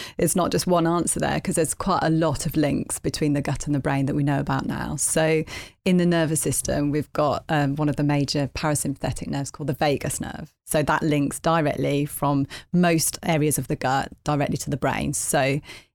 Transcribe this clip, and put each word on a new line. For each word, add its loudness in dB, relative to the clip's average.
it's 2
not 2
just 0
one 4
answer 0
there, 0
'cause -4
there's 0
quite 0
a 2
lot 0
of -4
links 0
between 0
the 0
gut -4
and 0
the 0
brain 0
that 0
we 2
know 2
about -2
now. -4
So 2
in 4
the 4
nervous 2
system, 0
we've -2
got, 0
um, 2
one 2
of -2
the 0
major 2
parasympathetic -2
nerves -4
called -10
the -2
vagus -2
nerve. -12
So 0
that 2
links 0
directly 0
from 0
most 2
areas 2
of -4
the -2
gut 0
directly 0
to -6
the -2
brain. -2
So 0